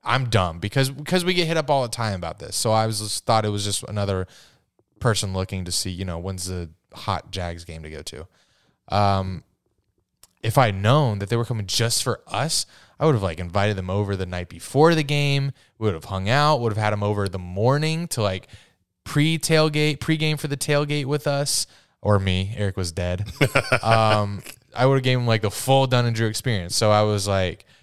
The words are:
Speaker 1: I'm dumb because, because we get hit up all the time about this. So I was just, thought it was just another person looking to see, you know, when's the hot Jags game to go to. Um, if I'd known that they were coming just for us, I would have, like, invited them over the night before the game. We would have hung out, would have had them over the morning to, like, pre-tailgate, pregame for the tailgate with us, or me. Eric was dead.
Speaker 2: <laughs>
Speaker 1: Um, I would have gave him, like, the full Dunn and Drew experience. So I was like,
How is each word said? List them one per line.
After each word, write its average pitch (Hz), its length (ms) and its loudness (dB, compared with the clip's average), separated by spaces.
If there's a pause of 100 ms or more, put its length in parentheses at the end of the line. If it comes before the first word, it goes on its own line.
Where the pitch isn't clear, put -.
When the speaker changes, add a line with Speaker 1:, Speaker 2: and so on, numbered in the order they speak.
Speaker 1:
I'm 123 260 0
dumb 87 300 2
because, 131 280 -2
because 151 360 -2
we 180 100 0
get 175 140 0
hit 165 80 0
up 147 120 -2
all 139 140 2
the 120 60 -4
time 110 260 -4
about 85 240 -8
this. - 160 -12
So - 160 0
I 110 160 4
was 107 140 -4
just, - 260 -8
thought 110 180 4
it 107 40 0
was 101 160 -2
just 101 240 -4
another 98 400 -2 (720)
person 104 320 0
looking 95 320 -4
to 87 80 -6
see, - 180 -4
you 92 140 -6
know, 85 160 -6
when's 90 260 -8
the 90 240 -8 (240)
hot - 380 -6
Jags 87 320 -8
game 80 180 -14
to 78 80 -12
go 73 120 -12
to. - 260 -14 (580)
Um, 95 560 0 (1000)
if 113 140 0
I'd 110 220 4
known 117 380 4
that 98 100 -6
they 120 80 0
were 117 80 0
coming 110 220 -4
just - 380 0
for 120 240 -2
us, 127 380 -2 (340)
I 147 60 2
would 151 80 6
have, 104 80 2
like, 85 180 -4
invited 98 360 0
them 92 120 -6
over 101 260 0
the 92 120 -4
night 90 240 -8
before 160 440 4
the 156 80 2
game. 143 500 0 (260)
We 110 80 -2
would 95 80 2
have 80 100 -10
hung 95 240 -4
out, 143 320 4
would 117 120 0
have 104 100 -2
had 107 100 2
them 104 100 -2
over 104 280 0
the 92 80 -8
morning 139 680 0
to, - 140 -2
like, 95 240 -2 (580)
pre-tailgate, 151 960 2
pregame 156 400 0
for 156 100 -6
the 139 80 -2
tailgate 147 500 0
with 147 200 -2
us, 143 400 -2 (360)
or 104 160 6
me. 95 380 0
Eric 101 200 -2
was 87 160 -4
dead. 90 380 -4 (100)
Speaker 2:
<laughs> 123 420 2
Speaker 1:
Um, 107 600 4 (340)
I 127 100 2
would 135 100 4
have 131 60 0
gave 127 160 0
him, 120 80 -2
like, 113 160 2
the 104 80 0
full 135 360 2
Dunn 123 200 2
and 117 80 0
Drew 110 140 0
experience. 101 480 -4
So 107 140 4
I 107 120 6
was 104 240 0
like, 92 380 0 (180)